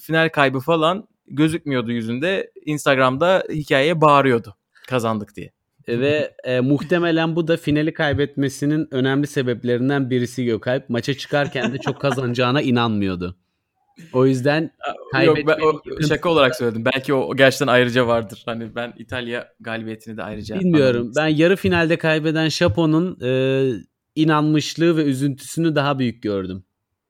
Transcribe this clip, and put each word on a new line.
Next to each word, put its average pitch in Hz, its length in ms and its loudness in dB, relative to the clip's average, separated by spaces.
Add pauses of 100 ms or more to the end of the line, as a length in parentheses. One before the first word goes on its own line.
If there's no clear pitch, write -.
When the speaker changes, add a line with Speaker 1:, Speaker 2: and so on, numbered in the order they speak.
Speaker 1:
final 160 260 0
kaybı 135 320 0
falan 165 480 0 (180)
gözükmüyordu 139 680 -2
yüzünde. 123 580 -4 (140)
Instagram'da 143 840 2
hikayeye 151 500 0
bağırıyordu 135 560 4 (320)
kazandık 113 480 -4
diye. 92 140 -14 (360)
Speaker 2:
E, 120 140 -2
ve, 147 340 -2 (100)
e, 127 160 0
muhtemelen 165 760 0
bu 165 120 0
da 165 80 2
finali 151 380 -2
kaybetmesinin 143 960 -2
önemli 139 360 0
sebeplerinden 123 840 -2
birisi 123 340 -2
Gökalp. 123 460 -2
Maça 120 240 -2
çıkarken 135 580 -4
de 135 60 -8
çok - 220 -8
kazanacağına 127 600 0
inanmıyordu. 101 760 0 (760)
O 131 140 4
yüzden 135 440 0 (440)
Speaker 1:
Aa, - 80 2
yok, 156 140 6
ben 151 60 -2
o - 40 -10
Speaker 2:
kaybetmenin 156 280 2
yıkıntısını - 420 -6
Speaker 1:
şaka 160 140 -4
olarak 135 260 4
söyledim. 113 280 -2
Belki 131 300 -2
o, 131 60 2
o 120 160 -4
gerçekten 135 300 4
ayrıca 123 400 4
vardır. 113 400 -2
Hani 113 280 -8
ben 117 240 -8
İtalya 120 500 -8 (120)
galibiyetini 110 560 -10
de 107 60 -8
ayrıca 107 380 -8
Speaker 2:
Bilmiyorum. 139 400 4
Speaker 1:
anladım. 117 160 -6
Speaker 2:
Ben 156 120 2
yarı 165 280 4
finalde 170 420 0
kaybeden 156 500 0
Şapo'nun, 170 760 0
e, 123 80 -2 (840)
inanmışlığı 156 840 2
ve 156 80 2
üzüntüsünü 143 720 -2
daha 143 240 0
büyük 120 240 -2
gördüm. 95 420 -4 (460)